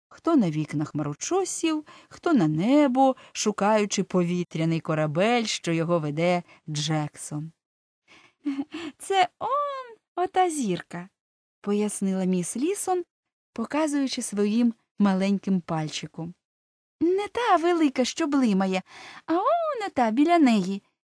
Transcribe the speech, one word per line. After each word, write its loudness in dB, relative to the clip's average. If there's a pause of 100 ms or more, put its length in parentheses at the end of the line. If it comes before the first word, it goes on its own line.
хто 0
на 4
вікна -2
хмарочосів, -4 (220)
хто -4
на 4
небо, 4 (160)
шукаючи 0
повітряний 0
корабель, 0
що -4
його 0
веде 0 (260)
Джексон. -4 (920)
<laughs> -8
«Це 2 (100)
он, -4 (180)
ота 0
зірка», -6 (520)
пояснила -2
міс 0
Лісон, -2 (480)
показуючи -2
своїм 2 (240)
маленьким 2
пальчиком. -8 (680)
«Не 0
та 2
велика, 2
що -4
блимає, 2 (440)
а 0
он 0
ота 0
біля 4
неї, 2 (320)